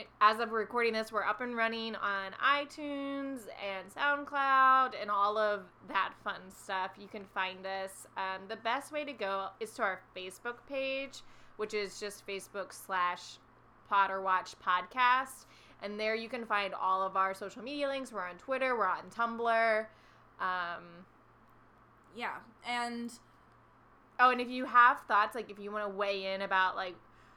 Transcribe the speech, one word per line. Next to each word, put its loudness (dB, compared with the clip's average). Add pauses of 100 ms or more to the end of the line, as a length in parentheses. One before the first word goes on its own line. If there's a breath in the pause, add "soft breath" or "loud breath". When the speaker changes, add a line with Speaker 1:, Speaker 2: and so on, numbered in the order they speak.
(200)
Speaker 1:
as 8
of 0
recording 2
this, -2
we're -2
up 0
and -6
running -2
on -4 (120)
iTunes -2 (200)
and -8
SoundCloud 4
and -4
all 4
of 2 (280)
that 0 (100)
fun -6
stuff. -6
You -16
can -12 (100)
find -4
us. -8 (100)
Um, -6
the -6
best -2
way -4
to -10
go -4 (100)
is -6
to -2
our -2 (160)
Facebook -10
page, -4 (360 soft breath)
which -6
is -6
just -10
Facebook -10
slash -4 (500)
Potter 2
Watch 0
Podcast. 2 (380 loud breath)
And -8
there 0
you -6
can -6
find 0
all 0
of -2
our 2
social -10
media -4
links. -6
We're -6
on -10
Twitter. 0
We're 2
on 0 (120)
Tumblr. 2 (540 soft breath)
Um, -6 (1120)
Speaker 2:
Yeah, -6 (280)
and -4 (1040)
Speaker 1:
Oh, 8
and 2
if -2
you -4
have 8
thoughts, 4
like, -8
if -16
you -10
wanna -4
weigh -2
in -4
about, 2
like, -6 (420 soft breath)